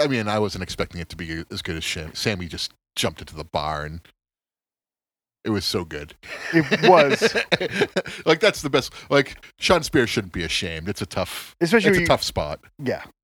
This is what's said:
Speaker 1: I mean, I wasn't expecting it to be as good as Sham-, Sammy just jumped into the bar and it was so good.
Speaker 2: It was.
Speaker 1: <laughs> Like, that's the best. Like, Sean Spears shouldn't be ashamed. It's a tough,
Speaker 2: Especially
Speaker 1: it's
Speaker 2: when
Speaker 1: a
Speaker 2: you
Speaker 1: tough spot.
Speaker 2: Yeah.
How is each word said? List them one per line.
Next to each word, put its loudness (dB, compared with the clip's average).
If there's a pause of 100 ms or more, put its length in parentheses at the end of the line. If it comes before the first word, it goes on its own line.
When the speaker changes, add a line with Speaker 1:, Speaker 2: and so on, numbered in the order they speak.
Speaker 1:
I 2
mean, 0
I 0
wasn't -2
expecting -6
it -8
to -14
be -8
as -8
good -6
as -8
Sham-, -8
Sammy -2
just -10 (240)
jumped -2
into -14
the -10
bar -4
and -10 (1400)
it -2
was 0
so -4
good. -12 (380)
Speaker 2:
It 4
was. 6
Speaker 1:
<laughs> -10 (840)
Like, 4
that's 2
the -6
best. 0 (160)
Like, 2 (160)
Sean 4
Spears 2
shouldn't -4
be -4
ashamed. -4
It's -6
a -4
tough, -6
Speaker 2:
Especially 4
Speaker 1:
it's 4
Speaker 2:
when 4
Speaker 1:
a 4
Speaker 2:
you 0
Speaker 1:
tough 4
spot. -4 (220)
Speaker 2:
Yeah. -4 (200)